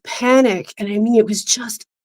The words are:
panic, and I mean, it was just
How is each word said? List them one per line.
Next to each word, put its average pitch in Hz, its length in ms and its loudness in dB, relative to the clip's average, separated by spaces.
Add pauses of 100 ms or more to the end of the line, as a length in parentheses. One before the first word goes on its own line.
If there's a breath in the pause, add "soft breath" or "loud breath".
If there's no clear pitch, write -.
panic, 247 760 0
and 202 140 -6
I 208 80 -2
mean, 226 160 0
it 220 100 6
was 208 180 -4
just - 420 -6 (200)